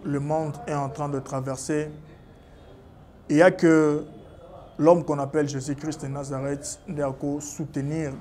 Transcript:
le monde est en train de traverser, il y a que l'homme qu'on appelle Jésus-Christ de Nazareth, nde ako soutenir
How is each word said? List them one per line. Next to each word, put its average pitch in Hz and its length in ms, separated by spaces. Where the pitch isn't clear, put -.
le 143 160
monde 151 340
est 160 60
en 139 160
train 147 200
de 139 100
traverser, 139 680
il 147 80
y 160 40
a 185 100
que 156 520
l'homme 160 260
qu'on 147 160
appelle 143 300
Jésus-Christ 143 540
de 143 40
Nazareth, 139 800
nde 147 140
ako 143 400
soutenir 143 800